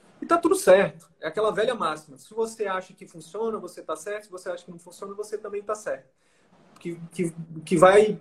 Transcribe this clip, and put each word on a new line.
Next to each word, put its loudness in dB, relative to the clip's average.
E -12
tá 4
tudo 2
certo. 4
É -6
aquela -2
velha -2
máxima. -6
Se -20
você -4
acha -6
que -20
funciona, -8
você -14
tá -8
certo. -10
Se -20
você -14
acha -8
que -20
não -18
funciona, -16
você -10
também -10
tá -6
certo. -10
Que, -10
que, -4
que 0
vai 8